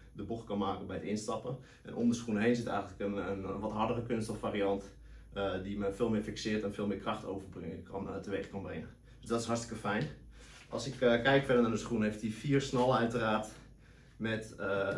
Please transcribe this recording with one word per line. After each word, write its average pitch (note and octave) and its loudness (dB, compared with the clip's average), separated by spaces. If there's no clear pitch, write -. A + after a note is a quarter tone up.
de - -10
bocht A#2 -4
kan G2+ -2
maken F#2+ -2
bij - -6
het - -6
instappen. A2 -2
En - -12
om A#2 4
de A#2 6
schoen G#2+ 0
heen A#2+ 6
zit A2+ -4
eigenlijk G2 -4
een, G2+ -2
een G2 -4
wat G#2+ -2
hardere A2+ 0
kunststof A2 -2
variant, G2 0
eh, F#2+ -2
die G2+ -4
me G2 0
veel A#2 2
meer G#2+ 2
fixeert G#2+ -2
en G2+ -2
veel G#2 -2
meer G2 0
kracht - -4
overbrengen F#2 -8
kan, G2 -8
eh, F#2+ -6
teweeg - -4
kan G2 -8
brengen. F2 -8
Dus - -14
dat A2+ 2
is - -6
hartstikke A2+ -2
fijn. G#2 0
Als - -4
ik, C3 -4
eh, A#2+ 6
kijk C#3 8
verder A#2+ 6
naar A2+ 4
de G#2+ 2
schoen, G#2+ 0
heeft G#2+ 2
hij A2+ -2
vier C#3 2
snallen B2 4
uiteraard. A2+ 2
Met, A2 -4
eh, G2 0